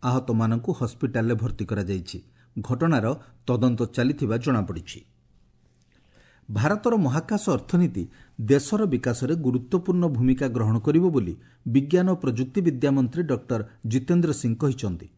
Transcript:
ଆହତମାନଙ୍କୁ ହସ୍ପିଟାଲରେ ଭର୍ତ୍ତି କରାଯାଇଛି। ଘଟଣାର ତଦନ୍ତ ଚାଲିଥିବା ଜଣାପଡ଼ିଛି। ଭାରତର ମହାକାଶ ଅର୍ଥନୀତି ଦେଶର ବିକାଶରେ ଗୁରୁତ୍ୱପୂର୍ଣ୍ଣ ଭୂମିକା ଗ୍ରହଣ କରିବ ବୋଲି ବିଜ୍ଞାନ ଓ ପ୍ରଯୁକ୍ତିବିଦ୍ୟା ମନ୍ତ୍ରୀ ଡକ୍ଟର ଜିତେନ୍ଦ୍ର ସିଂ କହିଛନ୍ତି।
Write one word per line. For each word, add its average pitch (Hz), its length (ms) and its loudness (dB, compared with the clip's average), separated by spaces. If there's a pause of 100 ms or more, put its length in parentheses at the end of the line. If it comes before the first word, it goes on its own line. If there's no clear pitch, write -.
ଆହତମାନଙ୍କୁ 117 680 0 (100)
ହସ୍ପିଟାଲରେ 117 600 -2
ଭର୍ତ୍ତି 113 220 -4
କରାଯାଇଛି। 95 540 -6 (380)
ଘଟଣାର 131 500 0 (420)
ତଦନ୍ତ 123 320 2 (140)
ଚାଲିଥିବା 127 420 0
ଜଣାପଡ଼ିଛି। 107 640 -4 (1500)
ଭାରତର 165 480 0
ମହାକାଶ 165 480 0 (120)
ଅର୍ଥନୀତି 143 460 0 (360)
ଦେଶର 139 420 2 (120)
ବିକାଶରେ 127 420 -2 (100)
ଗୁରୁତ୍ୱପୂର୍ଣ୍ଣ 175 600 0 (120)
ଭୂମିକା 131 320 2
ଗ୍ରହଣ 113 280 2 (100)
କରିବ 156 220 4
ବୋଲି 110 260 0 (320)
ବିଜ୍ଞାନ 143 440 2
ଓ 180 140 2
ପ୍ରଯୁକ୍ତିବିଦ୍ୟା 131 680 0
ମନ୍ତ୍ରୀ 135 300 0
ଡକ୍ଟର 123 380 -2 (260)
ଜିତେନ୍ଦ୍ର 151 540 2
ସିଂ 117 160 0
କହିଛନ୍ତି। 110 600 -4